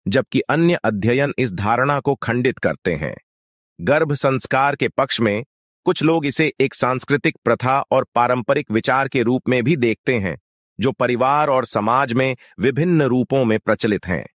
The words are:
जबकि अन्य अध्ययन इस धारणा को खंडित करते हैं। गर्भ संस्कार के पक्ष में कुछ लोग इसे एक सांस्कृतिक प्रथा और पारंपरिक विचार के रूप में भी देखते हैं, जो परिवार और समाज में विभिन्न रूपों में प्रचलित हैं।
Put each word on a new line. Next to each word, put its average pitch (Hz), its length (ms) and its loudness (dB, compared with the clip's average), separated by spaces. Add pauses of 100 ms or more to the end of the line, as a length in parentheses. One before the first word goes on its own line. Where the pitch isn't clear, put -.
जबकि 123 320 0
अन्य 165 340 2
अध्ययन 117 640 0
इस 120 140 -2
धारणा 120 480 0
को 139 140 0
खंडित 120 440 -2
करते 82 360 -2
हैं। 69 200 -6 (680)
गर्भ 143 320 0
संस्कार 135 640 -2
के 120 120 -2
पक्ष - 320 -2
में 110 240 0 (400)
कुछ 175 180 0
लोग 160 240 2
इसे 147 340 0
एक 135 140 0
सांस्कृतिक 131 680 -2
प्रथा 127 460 0
और 127 240 2
पारंपरिक 123 560 0
विचार 131 380 0
के 127 140 -2
रूप 127 260 0
में 123 160 2
भी 160 120 2
देखते 120 420 0
हैं, 90 200 -4 (420)
जो 120 120 0
परिवार 131 560 0
और 131 160 0
समाज 117 480 0
में 131 240 0 (240)
विभिन्न 147 420 2
रूपों 127 420 0
में 110 140 2
प्रचलित 104 480 -2
हैं। 82 280 -4